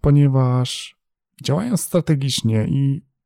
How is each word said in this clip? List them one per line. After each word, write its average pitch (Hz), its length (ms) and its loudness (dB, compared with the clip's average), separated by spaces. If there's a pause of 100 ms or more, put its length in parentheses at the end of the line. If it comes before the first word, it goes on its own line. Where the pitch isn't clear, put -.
Ponieważ 135 960 2 (460)
działając 185 380 -2
strategicznie 135 840 -2
i 139 380 -2 (200)